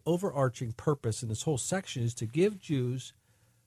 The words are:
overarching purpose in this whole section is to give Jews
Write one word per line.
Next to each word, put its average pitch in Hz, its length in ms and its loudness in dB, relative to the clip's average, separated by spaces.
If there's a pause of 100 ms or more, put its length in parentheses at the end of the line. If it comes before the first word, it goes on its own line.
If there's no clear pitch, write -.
overarching 139 680 2
purpose 131 500 0
in 113 60 -4
this 107 120 -2
whole 151 160 2
section 180 460 -2
is 117 100 0
to 113 140 -4
give 185 320 2
Jews 131 520 -2 (560)